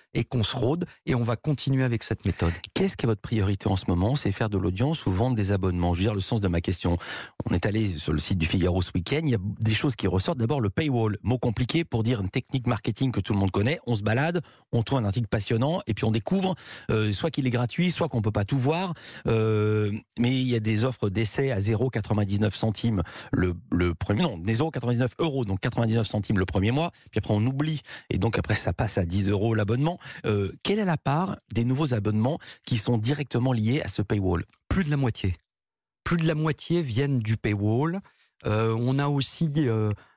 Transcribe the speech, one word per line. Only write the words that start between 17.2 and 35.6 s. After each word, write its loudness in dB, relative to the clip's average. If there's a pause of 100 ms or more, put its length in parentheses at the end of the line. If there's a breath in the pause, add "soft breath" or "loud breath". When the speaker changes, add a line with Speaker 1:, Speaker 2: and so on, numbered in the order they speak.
Speaker 2:
qu'il 0
est 2
gratuit, 0
soit 0
qu'on 0
peut 0
pas 0
tout 0
voir, 0 (340 loud breath)
euh, 2 (280)
mais 2 (100)
il 0
y 2
a 2
des 2
offres -2
d'essai 0
à 0
zéro 0
quatre-vingt-dix-neuf 0
centimes -2
centimes 0 (280 loud breath)
le, 2 (180)
le 2
premier, 0
non, -2
des -2
zéro 0
quatre-vingt-dix-neuf 0
euros, -2
donc -2
quatre-vingt-dix-neuf 0
centimes 0
le 2
premier 0
mois, 0 (200 loud breath)
puis -4
après 0
on 4
oublie, -2 (280 loud breath)
et 0
donc 0
après 0
ça -2
passe -2
à 2
dix 0
euros 2
l'abonnement. 0 (280 loud breath)
Euh, 0 (120)
quelle 0
est 0
la 2
part 0 (160)
des 0
nouveaux 0
abonnements 0 (280 loud breath)
qui 0
sont 2
directement 0
liés 2
à -6
ce -2
paywall ? 0 (240)
Speaker 1:
Plus 2
de -2
la 2
moitié. 0 (680)